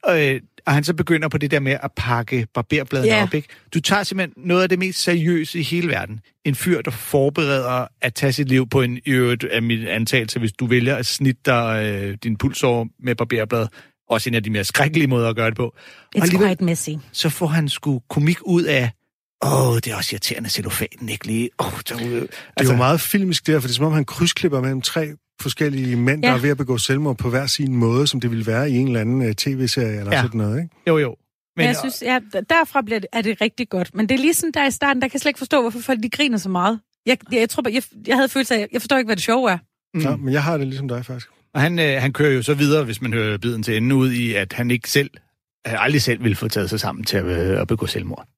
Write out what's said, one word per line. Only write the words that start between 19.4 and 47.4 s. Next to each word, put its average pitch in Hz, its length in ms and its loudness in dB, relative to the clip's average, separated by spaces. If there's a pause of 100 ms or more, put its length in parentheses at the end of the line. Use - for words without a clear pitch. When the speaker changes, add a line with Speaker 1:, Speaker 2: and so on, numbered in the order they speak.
Speaker 1:
"Åh, 131 300 4
det 113 120 -2
er 110 80 -6
også - 180 -4
irriterende, - 360 -6
cellofanen - 600 -6
ikke 107 180 -8
lige." 113 220 -2 (100)
Åh, 92 120 -2 (180)
der, 120 60 -8
øh, 117 160 -6
Speaker 3:
Det 117 120 -2
er - 20 -6 (320)
Speaker 1:
altså 131 160 4
Speaker 3:
jo 123 40 6
meget 135 240 4
filmisk 185 460 0
der, 156 120 4
for 127 80 -4
det 123 60 -2
er - 40 -2
som 139 80 2
om, 156 80 2
han 151 120 2
krydsklipper 165 560 0
mellem 131 200 -2
tre 156 260 -2 (340)
forskellige 135 540 0
mænd, 131 280 2
Speaker 2:
Ja. - 60 4
Speaker 3:
der - 60 4
er 123 40 0
ved 135 100 2
at 139 80 2
begå 127 200 0
selvmord 135 400 0
på 127 120 -2
hver 131 160 0
sin 135 300 0
måde, 120 320 4
som 139 140 0
det 120 100 0
ville 113 160 -2
være 127 240 0
i 127 40 2
en 131 120 2
eller 120 140 0
anden, 123 200 0
øh, 110 140 0
T - 120 -4
V-serie 123 520 -2
eller 101 160 -2
Speaker 1:
Ja. 135 60 2
Speaker 3:
sådan 117 160 0
noget, 107 200 0
ikke? 165 120 -4 (180)
Speaker 1:
Jo, 165 100 4
jo. 147 120 2
Speaker 2:
Men 113 60 -12 (420)
Speaker 1:
Men 165 100 2
Speaker 2:
jeg 240 120 2
synes, 262 260 -6
ja, 254 140 2
d-, 214 300 -6
derfra 320 320 2
bliver 214 180 -2
det, 190 140 -10
er 233 80 -2
det 208 200 -2
rigtig 226 280 -2
godt. 180 260 -4
Men 208 140 0
det 262 60 4
er 262 40 2
lige 302 140 2
sådan 320 180 -2
der 285 160 0
i 269 40 0
starten, 277 300 0
der 262 60 0
kan - 60 -6
jeg 277 80 -2
slet 302 80 0
ikke - 80 -4
forstå, 269 240 2
hvorfor 233 180 -2
folk 233 240 -2
de 240 60 -2
griner 269 280 0
så 185 120 -4
meget. 190 300 2 (260)
Jeg, 247 120 2 (140)
jeg, 233 80 2
jeg 226 100 2
tror 294 140 -2
bare, 233 100 -2
jeg, 254 100 0 (240)
jeg 269 80 4
havde 262 140 4
følelse 269 260 0
af, 214 160 -2
jeg 233 100 -2
forstår 277 160 0
ikke, 254 100 0
hvad 220 80 2
det 175 80 -4
sjove 233 280 2
er. 175 60 0 (360)
Speaker 1:
Mm. 160 80 -2
Speaker 3:
Ja, 147 140 2
men 135 180 -2
jeg 147 100 2
har 160 140 0
det 139 100 -2
ligesom 135 200 -6
dig, 120 180 -6
faktisk. 127 240 -12 (240)
Speaker 1:
Og 139 80 0
han, 170 180 2
øh, 139 220 2
han 131 120 0
kører 147 200 4
jo 131 100 0
så 143 100 0
videre, 147 300 4
hvis 113 180 -6
man 120 120 -2
hører 107 240 0
biden 113 260 -4
til 110 140 0
ende, 123 180 2
ud 131 160 4
i, 120 220 0
at 98 200 -2
han 120 180 -2
ikke 123 180 -2
selv, 143 200 2 (560)
han 110 140 -4
aldrig 135 220 4
selv 120 220 -2
ville 107 120 2
få 117 120 -6
taget 101 220 -2
sig 110 100 -2
sammen 98 260 -6
til - 120 -2
at, 92 80 0
øh, 90 360 0